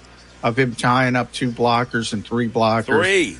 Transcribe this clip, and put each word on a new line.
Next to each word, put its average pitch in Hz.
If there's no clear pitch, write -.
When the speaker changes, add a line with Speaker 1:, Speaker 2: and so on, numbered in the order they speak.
Speaker 1:
of 117
him 127
tying 123
up 120
two 127
blockers 120
and 104
three 117
blockers. 110
Speaker 2:
Three, 165